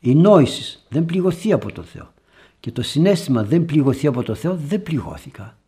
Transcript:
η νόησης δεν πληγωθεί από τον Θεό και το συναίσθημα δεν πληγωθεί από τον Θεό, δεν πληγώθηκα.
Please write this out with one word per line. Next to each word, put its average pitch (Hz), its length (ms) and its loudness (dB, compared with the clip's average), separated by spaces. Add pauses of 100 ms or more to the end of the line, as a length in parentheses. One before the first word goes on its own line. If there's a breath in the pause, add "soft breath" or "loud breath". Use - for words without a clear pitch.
η 123 140 2
νόησης 170 720 4
δεν 160 160 -2
πληγωθεί 180 480 -2
από 107 200 -2
τον 82 120 -16
Θεό - 280 -20 (480 soft breath)
και 113 120 -10
το 123 100 -6
συναίσθημα 156 600 0
δεν 156 220 0
πληγωθεί 139 420 0
από 123 160 0
τον 110 140 -4
Θεό, 180 200 -4
δεν 165 260 -6
πληγώθηκα. - 760 -10 (120)